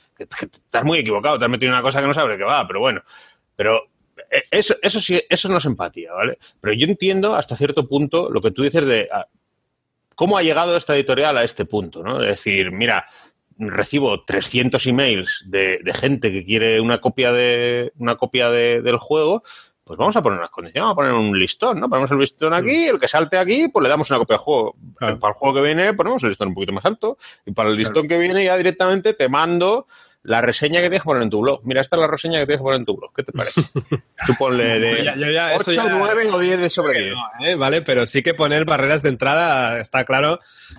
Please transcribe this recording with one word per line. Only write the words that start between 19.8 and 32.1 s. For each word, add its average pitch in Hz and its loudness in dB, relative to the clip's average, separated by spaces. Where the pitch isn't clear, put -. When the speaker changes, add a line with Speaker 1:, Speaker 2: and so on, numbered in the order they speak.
Speaker 1:
pues 80 -16
vamos 180 2
a 220 2
poner 107 2
unas 85 -6
condiciones, 87 -6
vamos 214 2
a - -12
poner 135 2
un 107 2
listón, 196 0
¿no? - -4
Ponemos 135 0
el 139 2
listón 156 0
aquí, 254 0
Speaker 2:
Mm. 302 0
Speaker 1:
el 190 0
que 123 0
salte 160 0
aquí, 233 2
pues 196 0
le 131 4
damos 147 0
una 127 2
copia 113 2
del - -2
juego. 123 0
Speaker 2:
Claro. 117 -4
Speaker 1:
Para 104 0
el - -20
juego 135 0
que 135 2
viene 165 2
ponemos 214 -2
el 113 2
listón 98 -2
un 92 -4
poquito 95 -6
más 98 -2
alto 220 -2
y 104 -10
para 107 2
el 107 2
Speaker 2:
Claro. 110 0
Speaker 1:
listón 151 0
que 170 0
viene 185 2
ya 185 2
directamente 185 2
te 131 2
mando 175 0
la 113 2
reseña 143 0
que 175 2
tienes 185 0
que - -12
poner 135 0
en 110 0
tu 107 0
blog. 135 0
Mira, 127 0
esta 131 -2
es 165 2
la 156 4
reseña 156 -4